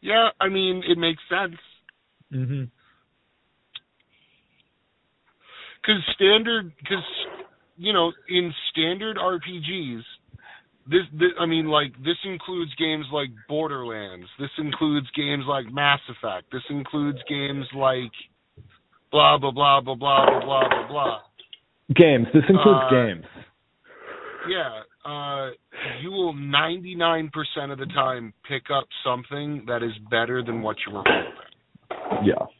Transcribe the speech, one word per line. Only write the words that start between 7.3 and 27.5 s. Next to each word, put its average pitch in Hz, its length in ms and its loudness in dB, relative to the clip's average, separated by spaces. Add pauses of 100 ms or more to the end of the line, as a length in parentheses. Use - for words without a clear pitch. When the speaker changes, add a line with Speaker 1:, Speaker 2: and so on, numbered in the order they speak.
Speaker 1:
you 180 140 -2
know, 170 220 2 (160)
in 180 240 0 (180)
standard 196 460 -2
R 180 220 0
P 175 200 -12
Gs, 147 460 -8 (840)
this, 165 140 4 (120)
this, 175 260 4
I 170 80 0
mean, 160 180 0
like, 147 280 2 (100)
this 170 220 -2
includes 180 500 -8
games 156 360 -2
like 143 180 -4 (200)
Borderlands. 117 760 -6 (100)
This 135 220 -8
includes 147 560 0
games 143 320 -2
like 139 240 -2
Mass 143 280 4 (100)
Effect. 107 420 -8
This 127 180 -6
includes 143 480 -2 (100)
games 139 460 -4
like 131 380 0 (1000)
blah, 147 260 8
blah, 139 140 0
blah, 139 300 6
blah, 131 140 -4
blah, 135 300 6
blah, 135 160 6
blah, 131 280 2
blah, - 180 0
blah. 135 320 -2 (760)
Speaker 2:
Games. 139 380 6
This 156 160 6
includes 131 360 6
Speaker 1:
Uh, 131 60 0
Speaker 2:
games. 110 340 0 (1200)
Speaker 1:
Yeah. 139 360 -4 (200)
Uh, 143 480 -6 (500)
you 170 100 -10
will 180 220 0
ninety-nine 160 960 0
percent 147 420 -6